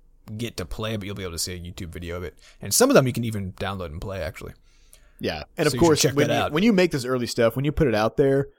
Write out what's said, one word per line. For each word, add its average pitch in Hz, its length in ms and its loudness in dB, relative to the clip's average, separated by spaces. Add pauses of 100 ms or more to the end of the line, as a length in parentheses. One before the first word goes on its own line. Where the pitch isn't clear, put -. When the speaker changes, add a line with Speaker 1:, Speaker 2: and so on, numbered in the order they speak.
(380)
Speaker 1:
get - 200 -8
to 92 80 -6
play, 110 300 -6
but 98 120 -6
you'll 101 80 -8
be 95 80 -8
able 85 100 -8
to 82 60 -8
see 92 160 -4
a 87 40 -10
YouTube 87 300 -12
video 85 260 -8
of 90 80 -8
it. - 140 -10 (240)
And 98 120 -8
some 254 160 6
of 285 40 4
them 143 140 8
you 123 40 -2
can 117 140 -4
even 101 280 -6
download 95 340 -6
and 78 120 -10
play, 95 220 -8
actually. - 320 -10 (680)
Speaker 2:
Yeah, 80 240 -4 (140)
and 175 80 2
Speaker 1:
So - 20 4
Speaker 2:
of 131 60 0
Speaker 1:
you 123 60 -4
should 170 60 6
Speaker 2:
course, 151 180 6
Speaker 1:
check 139 120 2
Speaker 2:
when 147 140 4
Speaker 1:
that 117 60 2
Speaker 2:
you, 117 80 2
Speaker 1:
out. 90 100 -2
Speaker 2:
when 165 100 2
you 233 80 6
make 185 200 4
this 135 120 -4
early 123 240 -2
stuff, 113 300 2
when 139 80 -2
you 151 80 0
put 156 140 4
it 110 80 2
out 110 200 2
there, 139 320 4 (120)